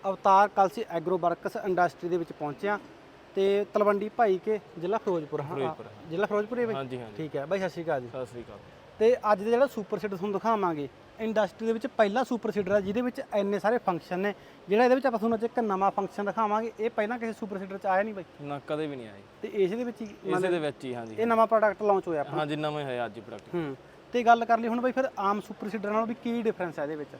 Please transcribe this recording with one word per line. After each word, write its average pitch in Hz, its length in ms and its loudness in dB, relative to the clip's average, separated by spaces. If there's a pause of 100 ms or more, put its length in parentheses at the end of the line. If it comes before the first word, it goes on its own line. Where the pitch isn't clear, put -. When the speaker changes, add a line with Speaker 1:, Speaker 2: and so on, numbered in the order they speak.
Speaker 1:
ਅਵਤਾਰ 196 380 6
ਕਲਸੀ 196 420 2
ਐਗਰੋ 170 280 -2
ਵਰਕਸ 175 380 -2
ਇੰਡਸਟਰੀ 180 540 0
ਦੇ 175 80 0
ਵਿੱਚ 165 140 -4
ਪਹੁੰਚੇ 147 380 -6
ਹਾਂ 202 100 0 (560)
ਤੇ 196 380 2
ਤਲਵੰਡੀ 208 360 2
ਭਾਈ 196 360 4
ਕੇ, 214 140 0 (200)
ਜ਼ਿਲ੍ਹਾ 185 180 -2
ਫਿਰੋਜ਼ਪੁਰ। 156 440 -2
ਹਾਂ, 139 140 -8
Speaker 2:
ਫਿਰੋਜ਼ਪੁਰ। 139 300 -4 (240)
Speaker 1:
ਜ਼ਿਲ੍ਹਾ 190 180 0
ਫਿਰੋਜ਼ਪੁਰ 214 300 -2
ਹੀ 247 40 -2
ਹੈ 233 60 0
ਬਾਈ? 220 80 -4
Speaker 2:
ਹਾਂਜੀ, 131 220 -6
ਹਾਂਜੀ। 113 200 -12
Speaker 1:
ਠੀਕ 156 180 -8
ਹੈ 139 100 -4
ਬਾਈ, 190 140 -2
ਸਤਿ 185 100 -4
ਸ਼੍ਰੀ 170 140 -8
ਅਕਾਲ 151 180 -2
ਜੀ। 123 60 -12
Speaker 2:
ਸਤਿ 131 180 -8
ਸ਼੍ਰੀ 120 160 -14
ਅਕਾਲ। 110 180 -16 (400)
Speaker 1:
ਤੇ 233 160 6 (160)
ਅੱਜ 202 120 2
ਦਾ 220 60 -2
ਜਿਹੜਾ 247 180 4
ਸੁਪਰ 214 300 -6
ਸੀਡਰ 196 200 -6
ਤੁਹਾਨੂੰ 196 220 -2
ਦਿਖਾਵਾਂਗੇ, 185 480 0 (320)
ਇੰਡਸਟਰੀ 220 480 -2
ਦੇ 226 60 2
ਵਿੱਚ 226 140 -4
ਪਹਿਲਾ 220 360 2
ਸੁਪਰ 226 280 -2
ਸੀਡਰ 196 200 -2
ਹੈ, 208 100 4
ਜਿਹਦੇ 202 200 -2
ਵਿੱਚ 247 200 -4 (140)
ਇੰਨੇ 202 240 2
ਸਾਰੇ 226 180 2
ਫੰਕਸ਼ਨ 180 420 -2
ਨੇ। 196 140 0 (360)
ਜਿਹੜਾ 214 140 6
ਇਹਦੇ 254 120 8
ਵਿੱਚ 269 120 0
ਆਪਾਂ 233 120 2
ਤੁਹਾਨੂੰ 226 180 2
ਅੱਜ 214 60 -2
ਇੱਕ 233 160 -2
ਨਵਾਂ 196 320 2
ਫੰਕਸ਼ਨ 202 340 -4
ਦਿਖਾਵਾਂਗੇ, 214 540 0
ਇਹ 226 100 -2
ਪਹਿਲਾਂ 226 300 -2
ਕਿਸੇ 226 140 -6
ਸੁਪਰ 202 260 -8
ਸੀਡਰ 196 180 -10
'ਚ 190 80 -12
ਆਇਆ 190 180 4
ਨਹੀਂ 220 100 -4
ਬਾਈ? 190 100 -10 (180)
Speaker 2:
ਨਾ, 143 260 -8
ਕਦੇ 156 200 -2
ਵੀ 143 80 -8
ਨਹੀਂ 117 120 -12
ਆਇਆ 101 100 -16
ਜੀ। 101 60 -20 (180)
Speaker 1:
ਤੇ 208 220 0
ਇਸੇ 185 120 2
ਦੇ 247 80 -4
ਵਿੱਚ 240 180 -8
ਹੀ 226 40 -8
Speaker 2:
ਇਸੇ 202 260 -8
Speaker 1:
ਮਤਲਬ 185 200 2
Speaker 2:
ਦੇ 175 80 2
ਵਿੱਚ 143 260 -4
ਹੀ, 123 100 -6
ਹਾਂਜੀ। 113 240 -10
Speaker 1:
ਇਹ 226 80 2
ਨਵਾਂ 226 200 4
ਪ੍ਰੋਡਕਟ 214 360 2
ਲਾਂਚ 196 240 2
ਹੋਇਆ 156 140 -2
ਆਪਣਾ? 139 160 -4
Speaker 2:
ਹਾਂਜੀ, 151 180 -2
ਨਵਾਂ 151 260 -2
ਹੀ 143 40 -4
ਹੋਇਆ 123 200 -4
ਅੱਜ 107 100 -10
ਹੀ 113 60 -12
ਪ੍ਰੋਡਕਟ। 107 340 -12
Speaker 1:
ਹੂੰ। 147 200 -4 (360)
ਤੇ 240 120 0
ਗੱਲ 233 220 6
ਕਰ 233 120 4
ਲਈ 233 100 -2
ਹੁਣ 233 140 0
ਬਾਈ 254 100 0
ਫਿਰ 262 180 0 (100)
ਆਮ 202 220 0
ਸੁਪਰ 214 280 -10
ਸੀਡਰ 202 220 -4
ਨਾਲੋਂ 220 160 0
ਵੀ 240 60 -6 (100)
ਕੀ 240 180 -2
ਡਿਫਰੈਂਸ 180 380 -2
ਹੈ 147 40 -2
ਇਹਦੇ 151 120 -4
ਵਿੱਚ? 147 140 -10 (100)